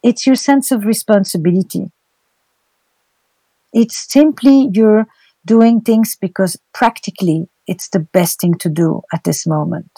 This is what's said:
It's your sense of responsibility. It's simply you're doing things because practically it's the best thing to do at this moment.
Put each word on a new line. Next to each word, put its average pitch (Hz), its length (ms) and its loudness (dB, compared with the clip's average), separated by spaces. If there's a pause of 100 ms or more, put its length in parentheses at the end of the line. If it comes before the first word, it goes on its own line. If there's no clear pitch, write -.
It's 240 240 0
your 262 80 4
sense 277 360 0
of 220 140 -2
responsibility. 190 1040 -2 (1800)
It's 226 260 0 (140)
simply 277 640 4
you're 214 340 2 (380)
doing 226 360 4
things 226 380 0
because 185 380 -4 (160)
practically 180 720 -2 (200)
it's - 220 -10
the 190 100 -2
best 170 420 -2
thing 175 140 0
to 170 140 -6
do 165 340 -2 (100)
at 165 100 -8
this 165 240 -4
moment. 160 500 -4